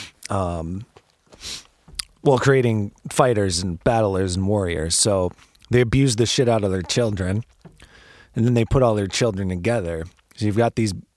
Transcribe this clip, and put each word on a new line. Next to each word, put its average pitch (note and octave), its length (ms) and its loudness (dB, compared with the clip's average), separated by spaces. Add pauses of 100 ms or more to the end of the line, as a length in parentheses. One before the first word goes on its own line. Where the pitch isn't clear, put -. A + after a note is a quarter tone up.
(300)
um, F2+ 560 -6 (1400)
well, C3 160 4
creating A#2+ 520 2 (180)
fighters G#2 520 2
and F2+ 220 -6
battlers G2 520 0
and F#2+ 120 0
warriors. E2+ 480 0
So F#2+ 360 0 (440)
they B2 60 6
abuse B2+ 340 2
the A2+ 100 2
shit B2 220 0
out A2+ 160 2
of F#2+ 80 0
their F#2+ 100 -2
children, G2+ 640 -2 (880)
and A2+ 120 2
then B2 80 2
they A#2 100 2
put C3+ 180 2
all A2+ 140 4
their G2+ 120 0
children G2 420 -2
together. F2 560 -4 (320)
So G#2 80 -4
you've G#2 100 0
got A#2 200 2
these A2 180 0 (240)